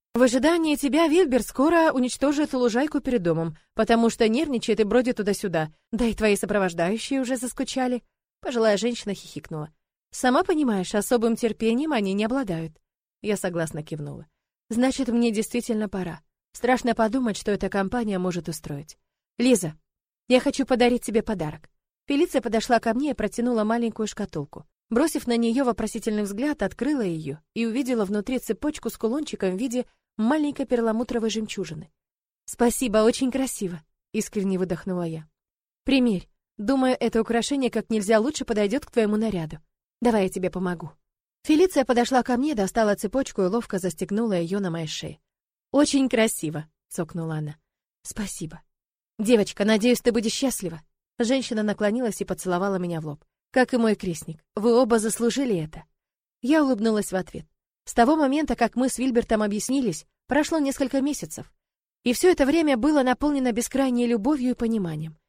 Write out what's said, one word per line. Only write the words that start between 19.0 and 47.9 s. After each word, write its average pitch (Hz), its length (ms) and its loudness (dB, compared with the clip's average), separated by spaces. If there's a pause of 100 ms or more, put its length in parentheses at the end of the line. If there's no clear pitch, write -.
Лиза, 226 340 4 (560)
я 247 100 6
хочу 269 260 0
подарить 240 380 2
тебе 214 180 0
подарок». 165 480 -6 (380)
Фелиция 285 340 0
подошла 226 380 0
ко 226 140 0
мне 269 180 -2
и - 20 -4
протянула 226 500 -2
маленькую 226 440 -2
шкатулку. - 580 -10 (240)
Бросив 269 380 0
на 240 100 2
нее 233 260 2
вопросительный 220 600 -2
взгляд, 233 380 -4
открыла 240 400 -2
ее 160 360 -4 (160)
и 226 120 -2
увидела 233 400 0
внутри 208 340 -2
цепочку 240 500 -6
с - 80 -8
кулончиком 220 580 -4
в 190 40 -6
виде 247 260 -4 (320)
маленькой 277 480 0
перламутровой 226 640 0
жемчужины. 202 640 -8 (540)
«Спасибо, 233 540 2
очень 240 320 2
красиво», 220 500 -4 (320)
искренне 196 440 -2
выдохнула 180 460 -4
я. 160 240 -8 (560)
«Примерь. 247 460 2 (280)
Думаю, 254 420 2
это 226 200 0
украшение 233 520 0
как - 180 -4
нельзя 214 300 2
лучше 254 260 -2
подойдет 208 400 0
к - 60 -20
твоему 214 260 2
наряду. 175 400 -4 (440)
Давай 220 220 4
я 190 60 0
тебе 185 200 -4
помогу». 180 420 -6 (520)
Фелиция 311 400 4
подошла 240 400 2
ко 247 140 0
мне, 285 180 0
достала 208 400 2
цепочку 240 460 -2
и 190 60 2
ловко 214 320 -2
застегнула 196 540 -2
ее 175 260 -2
на 190 100 -2
моей 165 180 -4
шее. - 320 -10 (520)
«Очень 277 360 4
красиво», 170 640 -2 (200)
цокнула 160 460 -8
она. 151 220 -8 (460)